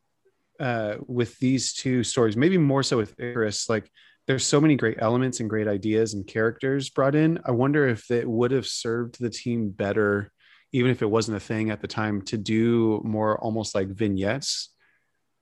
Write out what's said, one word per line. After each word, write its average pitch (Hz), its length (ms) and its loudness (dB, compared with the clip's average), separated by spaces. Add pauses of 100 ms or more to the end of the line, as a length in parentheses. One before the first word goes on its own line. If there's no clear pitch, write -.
(600)
uh, 117 380 -2 (100)
with 120 320 -4
these 127 340 0
two 127 300 0
stories, 113 340 2
maybe 180 200 4
more 139 260 4
so 127 140 0
with 107 220 -4
Icarus, 120 500 -4
like, 110 220 -2 (360)
there's 131 180 0
so 147 160 4
many 156 140 6
great 113 240 0
elements 123 400 0
and 110 100 -4
great 107 180 -2
ideas 107 460 0
and 98 140 -8
characters 135 640 -2
brought 139 240 2
in. 160 300 2
I 131 60 -2
wonder 139 360 4
if 113 240 -2
it 120 180 0
would 120 220 2
have 127 160 0
served 120 520 -6
the 120 120 -4
team 117 400 -4
better, 101 600 0 (400)
even 131 200 2
if 120 100 -2
it 117 80 2
wasn't 110 280 0
a - 20 -8
thing 110 320 -2
at 104 100 -6
the 104 60 -8
time, 107 360 -4
to - 140 -6
do 113 640 2
more 107 360 0
almost 110 340 -4
like 98 140 0
vignettes 101 840 -2 (720)